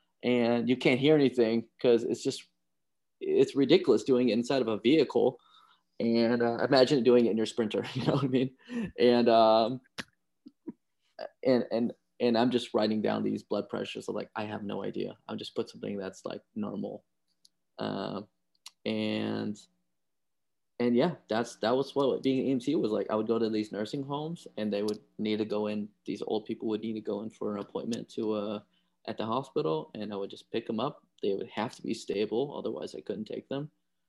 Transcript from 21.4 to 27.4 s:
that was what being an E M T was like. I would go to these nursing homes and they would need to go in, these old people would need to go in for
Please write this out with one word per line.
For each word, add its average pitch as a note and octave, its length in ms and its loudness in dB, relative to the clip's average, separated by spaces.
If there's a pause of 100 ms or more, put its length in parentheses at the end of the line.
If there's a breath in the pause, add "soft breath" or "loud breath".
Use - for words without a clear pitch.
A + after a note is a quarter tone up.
that A#2 200 0
was C#3 180 -4
what C#3 280 0
being C3 180 2
an G#2 60 -2
E C3+ 60 0
M C3 60 0
T - 160 -2
was G#2+ 160 0
like. G#2 200 -2
I A2 60 0
would G#2+ 100 -2
go A2+ 120 0
to A2 120 0
these G#2+ 220 -4
nursing G#2+ 300 -6
homes D3 440 -8 (100)
and G#2+ 160 -4
they G2+ 100 -2
would G#2 180 -4 (180)
need G#2+ 200 -2
to A2 60 0
go G#2 240 -4
in, G#2 200 -6 (160)
these - 180 -8
old G#2+ 240 -4
people A2 220 -6
would G#2+ 140 -2
need A2 120 -6
to A2 60 -8
go G#2 220 -6
in A2 80 -10
for G#2+ 240 -6